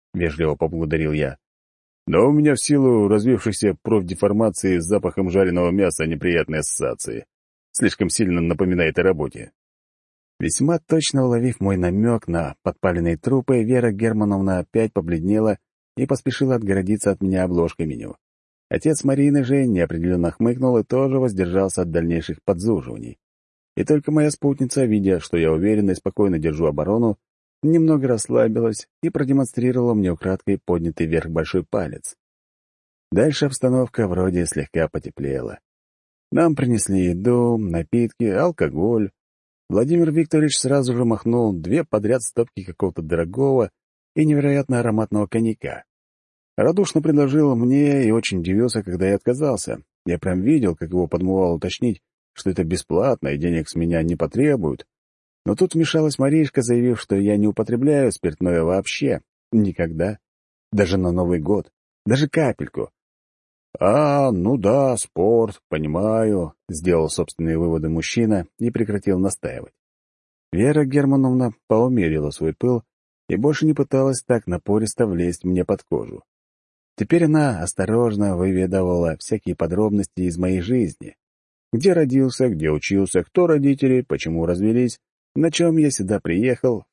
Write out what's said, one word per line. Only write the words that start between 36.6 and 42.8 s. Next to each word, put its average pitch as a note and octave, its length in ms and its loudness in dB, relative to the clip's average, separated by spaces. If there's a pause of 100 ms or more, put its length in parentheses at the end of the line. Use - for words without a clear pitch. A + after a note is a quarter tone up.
еду, A#2+ 480 2
напитки, A2 640 -2
алкоголь. G#2 840 0 (580)
Владимир D#3 440 2
Викторович D#3 460 0
сразу C3 360 0
же B2 100 0
махнул A2+ 480 0
две F2+ 320 -2
подряд A2+ 380 0
стопки A#2 420 -4
какого-то F2+ 380 -4